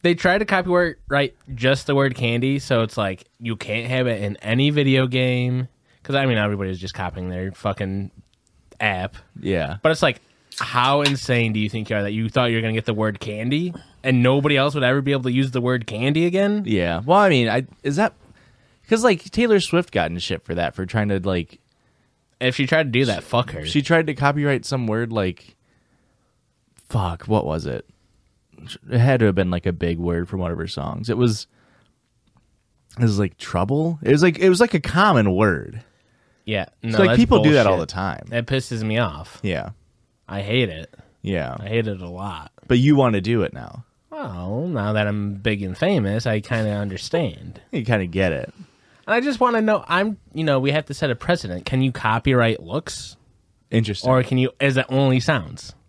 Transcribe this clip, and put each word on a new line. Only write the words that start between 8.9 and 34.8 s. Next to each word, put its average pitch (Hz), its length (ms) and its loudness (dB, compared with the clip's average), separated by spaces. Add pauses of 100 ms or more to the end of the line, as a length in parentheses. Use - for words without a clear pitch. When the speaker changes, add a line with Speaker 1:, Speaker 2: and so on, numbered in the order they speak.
Speaker 2:
Yeah. 85 420 -2
Speaker 1:
But 156 120 4
it's - 100 -2
like, 135 160 0 (400)
how 135 420 2
insane 127 520 0
do 110 60 -2
you 104 100 0
think 110 200 -8
you 110 60 -2
are 101 80 0
that 101 80 -4
you 110 180 -2
thought 123 220 0
you 113 60 0
were 113 40 -2
gonna 110 120 -2
get 110 120 -2
the 117 80 -2
word 107 260 -2
candy 127 540 -4 (300)
and 127 180 2
nobody 139 360 4
else 139 180 2
would 143 80 0
ever 131 180 2
be 139 120 -2
able 131 100 -2
to 127 80 -2
use 131 200 0
the 127 100 -2
word 123 260 0
candy 143 380 0
again? 196 400 0
Speaker 2:
Yeah. 87 380 0
Well, 165 140 4
I 202 120 6
mean, 123 180 4
I, 123 180 0 (160)
is 143 140 -2
that, 208 180 0 (760)
'cause, 220 160 2
like, 196 260 4
Taylor 220 300 4
Swift 175 320 0
got 82 180 0
in 87 80 -6
shit 82 240 -6
for - 120 -8
that, 85 200 -2
for 95 100 -6
trying 104 240 0
to, 95 100 0
like, 90 400 -4 (840)
Speaker 1:
If 127 160 0
she 135 100 0
tried 160 160 2
to 139 60 -2
do 127 160 2
that, 101 180 -2
fuck - 280 -2
her. 78 140 -10
Speaker 2:
She 143 160 0
tried 165 260 2
to 151 60 -4
copyright 143 520 0
some 127 200 -4
word, 113 280 -2
like, 95 420 -4 (1300)
fuck, 87 340 -2
what 104 220 0
was 78 200 -4
it? 60 200 -8 (1040)
It 123 100 2
had 127 220 4
to 110 60 4
have 95 80 4
been, 90 160 0
like, 87 140 -2
a 90 80 0
big 85 260 -2
word 87 300 -2
from 95 100 -6
one 85 120 -4
of 85 60 -6
her 82 100 -8
songs. - 420 -8
It 104 80 0
was, 117 300 2 (1500)
it 120 60 -2
was, 107 160 2
like, 98 180 -2
trouble. 147 640 -2
It - 80 4
was, 147 120 6
like, 170 160 4
it 185 100 6
was, 185 120 4
like, 233 120 4
a 175 60 2
common 139 540 2